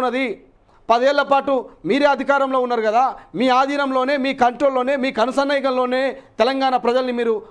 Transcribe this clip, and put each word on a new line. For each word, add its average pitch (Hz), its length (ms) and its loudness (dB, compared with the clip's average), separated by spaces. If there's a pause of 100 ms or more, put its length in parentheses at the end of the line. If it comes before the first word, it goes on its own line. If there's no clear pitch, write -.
ఉన్నది? 254 260 -2 (640)
పదేళ్ల 269 400 2
పాటు 277 240 2 (360)
మీరే 277 160 2
అధికారంలో 269 600 0
ఉన్నారు 240 220 -2
కదా, 226 160 2 (320)
మీ 220 100 0 (140)
ఆధీనంలోనే, 277 560 0 (100)
మీ 269 60 -2 (100)
కంట్రోల్లోనే, 254 520 0 (100)
మీ 269 60 -2 (100)
కనుసన్నైకంలోనే 262 840 0 (380)
తెలంగాణ 262 380 0
ప్రజల్ని 247 420 0
మీరు 226 140 0 (180)